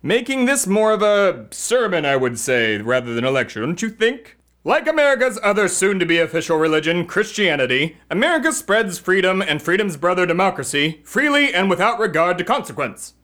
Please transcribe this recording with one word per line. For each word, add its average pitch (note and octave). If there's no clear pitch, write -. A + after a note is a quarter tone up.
Making B3
this B3+
more G#3+
of G#3
a G3+
sermon, G3+
I C#3
would B2+
say, A2+
rather A#2+
than A#2
a C3
lecture, B2
don't E3
you A3+
think? A#3
Like C4
America's C#4
other G3+
soon-to-be F3+
official E3
religion, D#3+
Christianity, D3+
America D#4
spreads G3+
freedom F#3
and D3+
freedom's F#3
brother, F3+
democracy, E3
freely C#4+
and F#3
without F#3+
regard F3
to F3
consequence. D3+